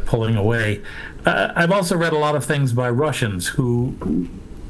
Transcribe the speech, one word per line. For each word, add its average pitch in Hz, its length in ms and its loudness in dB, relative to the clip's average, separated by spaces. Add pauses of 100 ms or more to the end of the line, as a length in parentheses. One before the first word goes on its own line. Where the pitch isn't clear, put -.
pulling 113 320 2
away. 107 460 0 (440)
Uh, 98 300 2
I've 170 160 4
also 190 240 2
read 165 160 2
a 151 60 2
lot 151 180 2
of 139 80 -2
things 143 280 0
by 123 180 0
Russians 120 580 0
who, 127 800 0 (420)